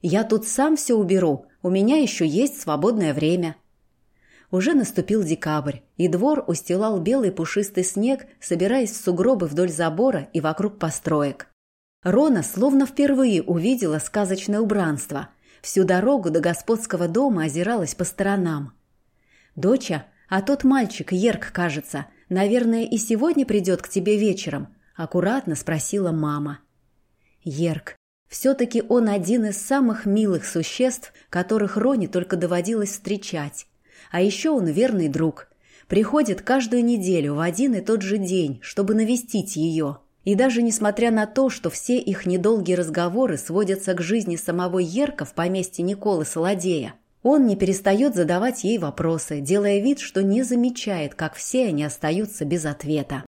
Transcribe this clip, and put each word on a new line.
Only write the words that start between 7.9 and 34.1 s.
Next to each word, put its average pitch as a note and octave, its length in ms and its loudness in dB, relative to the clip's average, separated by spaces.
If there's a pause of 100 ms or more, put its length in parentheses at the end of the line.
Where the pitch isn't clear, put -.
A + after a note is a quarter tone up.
собираясь G3+ 520 0
в - 120 -12
сугробы F#3 440 2
вдоль E3 240 0
забора E3 640 0
и E3 80 0
вокруг D#3+ 360 -2
построек. D3+ 720 -2 (560)
Рона A3 400 4
словно C4+ 420 2
впервые C4 560 2
увидела F3 580 0
сказочное G3 600 -2
убранство. E3 680 -2 (320)
Всю - 240 2
дорогу F#3+ 440 2
до D#3+ 100 2
господского F3+ 680 -2
дома G3 380 2
озиралась F3 500 -2
по F3+ 80 -2
сторонам. F3 680 -2 (840)
"Доча, F#3 500 0 (220)
а F#3+ 140 0
тот C#4 220 0
мальчик, B3+ 480 2
Ерк, F#3 400 0
кажется, D#3 560 -4 (260)
наверное, A3+ 500 2
и A#3 140 -2
сегодня B3+ 480 2
придёт F#3+ 360 0
к - 60 -14
тебе G3 300 0
вечером?" F3 580 -2 (200)
аккуратно F3+ 600 -2
спросила E3+ 560 -2
мама. D3 480 -4 (840)
Йерк. D#3 520 -4 (320)
Всё-таки B3 640 0
он A#3 200 4
один G#3 360 0
из G3+ 160 -4
самых B3 440 0
милых G3+ 400 2
существ, - 680 -2 (160)
которых G3 480 0
Роне A#3 300 2
только F3+ 280 -2
доводилось F3+ 560 -2
встречать. - 760 -8 (440)